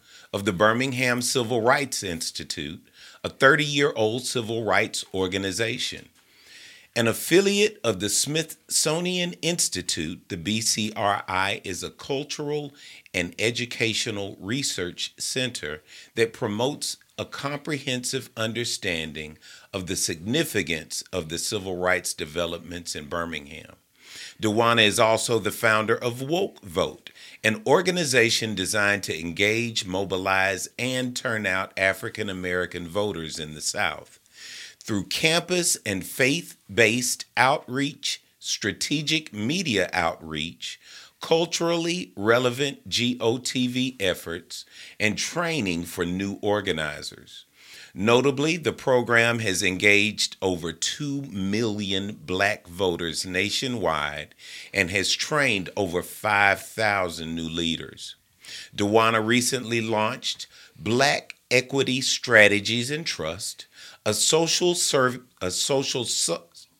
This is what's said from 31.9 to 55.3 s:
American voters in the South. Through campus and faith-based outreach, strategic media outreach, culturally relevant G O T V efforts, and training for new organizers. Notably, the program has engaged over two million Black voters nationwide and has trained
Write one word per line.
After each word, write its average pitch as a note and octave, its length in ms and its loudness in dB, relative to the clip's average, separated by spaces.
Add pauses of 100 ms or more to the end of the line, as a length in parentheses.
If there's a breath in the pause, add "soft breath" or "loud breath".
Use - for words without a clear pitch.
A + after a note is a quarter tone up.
American F2+ 580 -4
voters E2 500 -4
in D#2 160 -8
the D2+ 80 -12
South. - 540 -4 (640 loud breath)
Through G2+ 240 -2
campus E3+ 800 2
and G2 180 -2
faith-based B2 1200 2 (120)
outreach, C3+ 840 0 (160 soft breath)
strategic D3 920 -2
media A2 640 0
outreach, D#2 840 -4 (420 loud breath)
culturally E3+ 960 0
relevant B2 760 0
G A#2+ 320 0
O A#2 160 2
T B2+ 300 -2
V B2+ 320 -4
efforts, F2 680 -4 (340 loud breath)
and G#2 160 2
training C#3 680 -2
for F2 220 -4
new F#2+ 360 -4
organizers. D#2 1040 -4 (480 loud breath)
Notably, B2+ 640 4
the C3 160 -2
program A#2 680 4
has G2 220 0
engaged G2+ 800 2
over E2+ 320 0
two C#3+ 500 -6
million G2+ 1040 -2
Black G2 400 0
voters F2 640 -2
nationwide F2+ 1080 -2 (400 loud breath)
and F#2+ 160 4
has F#2+ 240 2
trained A#2+ 640 0